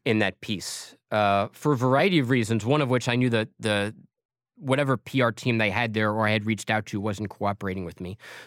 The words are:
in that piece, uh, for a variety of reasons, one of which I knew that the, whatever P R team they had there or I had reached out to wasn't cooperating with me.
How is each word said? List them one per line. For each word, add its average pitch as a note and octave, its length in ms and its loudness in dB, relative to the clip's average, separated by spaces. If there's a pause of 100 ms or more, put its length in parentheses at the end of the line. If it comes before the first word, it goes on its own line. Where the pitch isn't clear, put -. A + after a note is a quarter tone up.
in A2 140 2
that G2 220 0
piece, - 560 -10 (160)
uh, G2+ 400 2
for D3+ 220 0
a - 20 0
variety C#3 420 4
of B2+ 100 0
reasons, A2+ 360 2
one D3 180 2
of B2+ 80 0
which B2 180 0
I A#2+ 60 2
knew B2 160 2
that A2+ 200 0 (100)
the, G#2 340 0 (600)
whatever C3+ 400 0
P - 240 -2
R A#2+ 120 4
team A#2 260 0
they A2 100 2
had A2 260 -2
there G#2+ 160 2
or G#2+ 160 0
I G#2 40 2
had G#2+ 160 0
reached A2 240 -2
out A2 160 0
to G#2+ 140 -6
wasn't G2+ 280 -4
cooperating G2 560 -4
with E2 160 -12
me. F2+ 160 -10 (300)